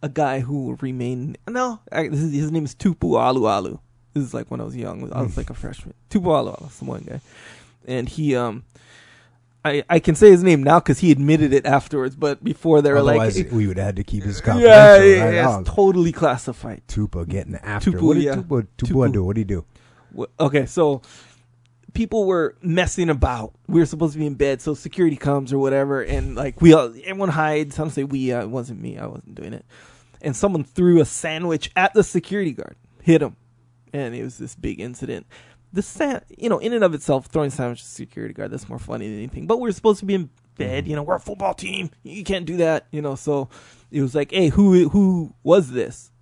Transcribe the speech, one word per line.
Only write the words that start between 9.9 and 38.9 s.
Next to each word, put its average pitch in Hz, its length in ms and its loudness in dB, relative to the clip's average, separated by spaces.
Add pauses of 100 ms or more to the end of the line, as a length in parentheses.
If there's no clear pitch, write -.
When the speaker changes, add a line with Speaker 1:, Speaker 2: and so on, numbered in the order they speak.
Speaker 1:
I 170 100 4
can 165 160 0
say 214 160 10
his 175 120 8
name 165 200 4
now 151 160 6
'cause 147 200 0
he 180 120 4
admitted 147 400 2
it 135 140 2
afterwards, 135 500 -2
but 143 280 -4
before 160 380 2
they 143 100 2
were 143 100 4
like, 139 140 2
Speaker 2:
Otherwise, 110 220 0
Speaker 1:
it 185 140 -4
Speaker 2:
we 110 160 0
would 92 100 -4
have 95 100 -2
had 101 100 -4
to 101 80 -4
keep 98 180 -6
his 101 160 -6
Speaker 1:
Yeah, - 60 -8
Speaker 2:
confidential, 214 600 12
Speaker 1:
yeah, 190 180 8
Speaker 2:
right? 165 80 2
Speaker 1:
yeah, 147 220 2
Speaker 2:
Oh. 95 40 -4
Speaker 1:
it's 90 100 -6
totally 180 440 2
classified. - 720 -4
Speaker 2:
Tupa 95 400 -6
getting 90 280 -8
after. 101 360 -4
Speaker 1:
Tupu, 90 100 -2
Speaker 2:
What 156 140 4
did - 80 2
Speaker 1:
yeah. 139 120 -2
Speaker 2:
Tupa, 139 320 -4 (100)
Tupa 123 100 -6 (220)
Speaker 1:
Tupu. 131 40 -4
Speaker 2:
do? 101 100 0
What 95 120 -2
did 113 60 -2
he 107 40 -4 (100)
do? 85 100 -10 (480)
Speaker 1:
Wha-, - 140 -10 (120)
okay, 143 260 0
so 143 360 -2 (920)
people 220 320 -2
were 175 360 -2
messing 175 480 -2
about. 123 440 -2 (140)
We 165 140 2
were 160 40 4
supposed 156 280 -4
to 151 60 -14
be 156 80 -4
in 139 80 -8
bed, 139 260 -2
so 156 140 -6
security 160 420 -2
comes 139 340 -4
or 139 80 -2
whatever, 139 420 -2
and, 131 340 -6
like, 131 260 -6
we 165 120 10
all, 127 200 4 (100)
everyone 190 260 -6
hides. 151 460 -4
Some 156 140 -6
say 139 160 -6
we, 135 260 -4
uh, 120 120 -4
it 101 60 -10
wasn't 123 300 -12
me, 113 180 -14
I 104 100 -12
wasn't - 280 -18
doing - 180 -16
it. - 120 -18 (560)
And 143 160 -6
someone 180 260 -2
threw 175 380 4
a 143 40 4
sandwich 160 720 -8
at 185 180 0
the 214 100 4
security 185 500 -4
guard, - 240 -16 (240)
hit 160 200 4
him, 127 140 -8 (560)
and 127 240 -8
it 117 80 -10
was 123 140 -14
this - 180 -16
big - 240 -10
incident. 120 460 -12 (460)
The 190 120 -4
sa-, - 380 -6 (140)
you - 140 -6
know, 196 80 0
in 233 160 -4
and 233 100 0
of 170 120 2
itself, 139 320 -4
throwing 147 240 -4
sandwich 120 300 -8
at - 40 -20
the - 60 -20
security 113 420 -14
guard, 101 160 -12
that's - 180 -14
more 120 120 -14
funny 117 280 -12